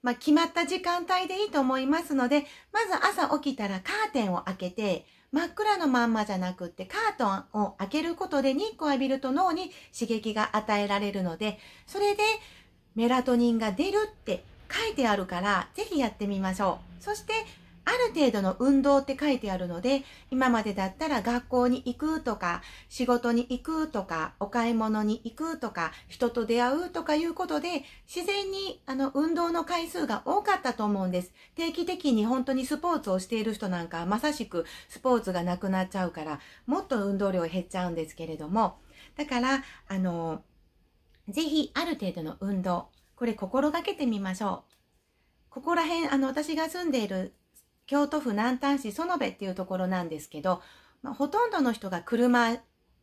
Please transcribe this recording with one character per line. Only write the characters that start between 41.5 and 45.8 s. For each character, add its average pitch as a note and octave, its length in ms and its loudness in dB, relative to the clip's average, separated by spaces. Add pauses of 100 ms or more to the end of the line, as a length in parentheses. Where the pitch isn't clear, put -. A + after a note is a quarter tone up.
あ D#4 120 0
る A3+ 100 -2
程 F#3 160 -4
度 F3 100 -8
の D#3 180 -8
運 F#3+ 220 -2
動、 F3+ 280 -2 (260)
こ A#3+ 100 -4
れ A3+ 80 0
心 C4 380 0
が E4+ 100 -2
け G4+ 140 -2
て D4 100 -2
み A3 140 2
ま F#3+ 160 -2
し G#3+ 80 -6
ょ F#3+ 260 -2
う。 - 40 -20 (760)
こ C4 120 -12
こ E4+ 140 0
ら E4 120 2